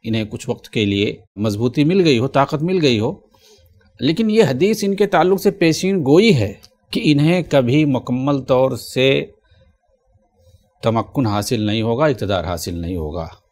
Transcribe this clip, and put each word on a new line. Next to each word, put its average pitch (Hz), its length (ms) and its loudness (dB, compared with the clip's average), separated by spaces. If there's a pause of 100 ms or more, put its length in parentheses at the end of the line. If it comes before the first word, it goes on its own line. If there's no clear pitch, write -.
इन्हें 110 220 -4
कुछ - 220 -12
वक्त - 180 -8
के 107 180 0
लिए 101 320 -2 (220)
मजबूती 113 460 -2
मिल 185 160 2
गई 151 160 4
हो, 123 120 0
ताकत 139 320 0
मिल 185 180 -2
गई 131 200 2
हो। 117 120 -2 (880)
लेकिन 170 300 -2
ये 214 140 4
हदीस 180 400 0
इनके 196 260 0
ताल्लुक़ 185 320 2
से 202 160 2
पेशीन 175 460 0
गोई 185 300 6
है 110 220 0 (380)
कि - 80 -2
इन्हें 156 480 2
कभी 139 380 2
मुकम्मल 131 600 -2
तौर 131 300 2
से 131 340 0 (1700)
तमक्कुन 117 440 -2
हासिल 104 400 -2
नहीं 110 160 -2
होगा, 120 240 0
इक़्तिदार 98 380 -2
हासिल 85 360 -6
नहीं 85 160 -6
होगा। 80 320 -8 (220)